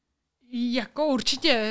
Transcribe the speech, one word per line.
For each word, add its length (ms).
Jako 540
určitě, 400